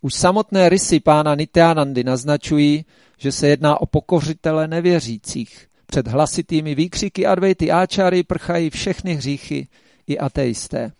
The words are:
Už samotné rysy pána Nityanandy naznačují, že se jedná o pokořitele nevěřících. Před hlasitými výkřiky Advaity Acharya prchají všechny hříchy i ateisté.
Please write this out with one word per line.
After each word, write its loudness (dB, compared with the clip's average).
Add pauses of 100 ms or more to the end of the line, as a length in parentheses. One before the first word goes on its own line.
Už -6
samotné 2
rysy 2
pána 4
Nityanandy 2
naznačují, 0 (340)
že -4
se 0
jedná 2
o -4
pokořitele -2
nevěřících. -2 (200)
Před -2
hlasitými -2
výkřiky -2
Advaity 0
Acharya 0
prchají -4
všechny -6
hříchy -6 (380)
i -6
ateisté. -4